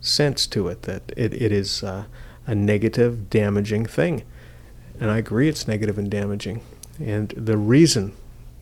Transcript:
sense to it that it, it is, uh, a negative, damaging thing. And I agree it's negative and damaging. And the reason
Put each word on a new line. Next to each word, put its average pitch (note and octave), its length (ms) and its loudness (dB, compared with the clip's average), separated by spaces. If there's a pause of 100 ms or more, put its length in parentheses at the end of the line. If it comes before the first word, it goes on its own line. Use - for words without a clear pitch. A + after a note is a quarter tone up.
sense - 460 0
to G2 200 0
it F2 160 -8
that - 320 -8
it, A2+ 180 -2
it A2 180 0
is, G2+ 320 -2
uh, G2+ 220 -6 (400)
a G#2+ 100 -2
negative, G#2+ 760 2
damaging G#2 560 2
thing. D3+ 380 -2 (760)
And A2 100 0
I G#2+ 80 2
agree A2+ 320 2
it's - 180 -4
negative G#2 300 0
and G2+ 140 -2
damaging. G2+ 500 -4 (380)
And G#2+ 300 -2
the A2 280 0
reason A2 560 6 (480)